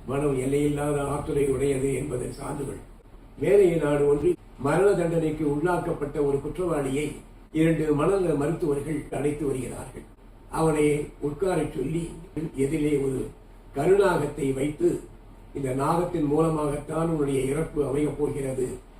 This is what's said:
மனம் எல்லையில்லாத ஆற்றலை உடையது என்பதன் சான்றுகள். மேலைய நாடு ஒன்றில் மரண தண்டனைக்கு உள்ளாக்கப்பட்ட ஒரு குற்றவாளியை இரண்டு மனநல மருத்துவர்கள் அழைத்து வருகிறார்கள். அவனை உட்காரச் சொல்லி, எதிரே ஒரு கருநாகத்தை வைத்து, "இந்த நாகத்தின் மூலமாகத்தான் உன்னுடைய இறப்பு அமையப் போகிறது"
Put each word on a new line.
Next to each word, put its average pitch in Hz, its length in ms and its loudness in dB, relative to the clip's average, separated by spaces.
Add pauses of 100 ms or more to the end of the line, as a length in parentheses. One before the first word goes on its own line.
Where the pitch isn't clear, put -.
மனம் 139 320 0
எல்லையில்லாத 143 640 0
ஆற்றலை 143 440 -2
உடையது 135 480 0
என்பதன் 123 380 -4
சான்றுகள். - 440 -8 (640)
மேலைய 170 420 6
நாடு 143 240 4
ஒன்றில் 151 280 4 (240)
மரண 165 320 4
தண்டனைக்கு 165 540 0
உள்ளாக்கப்பட்ட 147 800 -2
ஒரு 139 160 0
குற்றவாளியை 143 720 -2 (400)
இரண்டு 156 440 2
மனநல 170 400 2
மருத்துவர்கள் 147 760 -2
அழைத்து 147 360 -2
வருகிறார்கள். 127 540 -6 (500)
அவனை 151 560 2 (140)
உட்காரச் 156 520 -2
சொல்லி, 160 360 -4 (460)
எதிரே 147 420 2
ஒரு 135 300 -2 (480)
கருநாகத்தை 165 760 2
வைத்து, 147 460 0 (560)
"இந்த 131 200 -2
நாகத்தின் 160 500 0
மூலமாகத்தான் 151 840 0
உன்னுடைய 139 340 0
இறப்பு 143 460 -2
அமையப் 139 320 -2
போகிறது" 135 480 -2 (320)